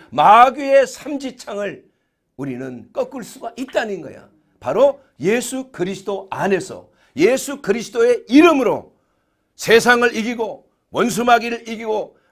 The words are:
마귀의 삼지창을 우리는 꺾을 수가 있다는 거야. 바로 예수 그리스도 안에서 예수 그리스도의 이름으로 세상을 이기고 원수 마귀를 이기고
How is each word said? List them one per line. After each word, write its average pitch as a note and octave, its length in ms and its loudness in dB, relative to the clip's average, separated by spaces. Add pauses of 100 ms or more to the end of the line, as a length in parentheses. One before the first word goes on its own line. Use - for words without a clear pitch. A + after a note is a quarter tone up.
(100)
마귀의 B3 760 6
삼지창을 A3+ 1000 -10 (520)
우리는 B2+ 560 -10
꺾을 B3+ 300 -8
수가 - 340 -16
있다는 A#3 440 -6
거야. A#2 280 -18 (300)
바로 C4 420 0 (200)
예수 B3 500 -4
그리스도 F#3+ 600 -8
안에서 D3+ 580 -8 (280)
예수 C4 440 0
그리스도의 A#3 680 -2
이름으로 C4 640 4 (640)
세상을 A#3 600 2
이기고 A3 540 -8 (200)
원수 G3+ 340 -2
마귀를 A#3 440 0
이기고 A3 480 -8 (160)